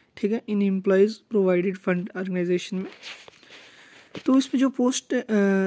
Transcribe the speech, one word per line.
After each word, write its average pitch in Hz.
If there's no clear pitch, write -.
ठीक 208
है, 233
in 202
employees 190
provided 185
fund 180
organization 180
में। 190
तो 262
इसमें 262
जो 269
पोस्ट, 247
अ, 240